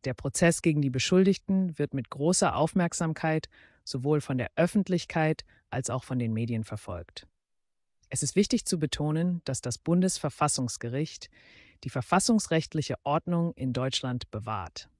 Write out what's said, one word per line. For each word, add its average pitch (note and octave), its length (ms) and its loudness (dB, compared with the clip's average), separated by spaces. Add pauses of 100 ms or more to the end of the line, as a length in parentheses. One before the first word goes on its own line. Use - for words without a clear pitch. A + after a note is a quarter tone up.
Der B2+ 100 -4
Prozess - 480 2
gegen D3+ 180 2
die C#3 100 2
Beschuldigten F#3 880 2
wird - 140 -2
mit B2+ 160 -4
großer D#3+ 440 2
Aufmerksamkeit D#3+ 920 0 (340)
sowohl C#3+ 380 0
von C3 180 -4
der - 160 -4
Öffentlichkeit E3+ 880 0 (240)
als - 220 -6
auch B2+ 140 -4
von B2+ 160 -2
den A2+ 120 0
Medien A2+ 300 -2
verfolgt. - 640 -10 (840)
Es - 140 -4
ist C#3+ 140 -2
wichtig G#3 280 2
zu F3+ 140 -2
betonen, D#3 680 0
dass C3 160 -4
das B2 180 -6
Bundesverfassungsgericht D3+ 1500 -2 (540)
die C3 80 -8
verfassungsrechtliche E3 1120 0
Ordnung E3+ 520 0
in C3 180 -4
Deutschland B2 580 -4
bewahrt. G#2+ 580 -8 (120)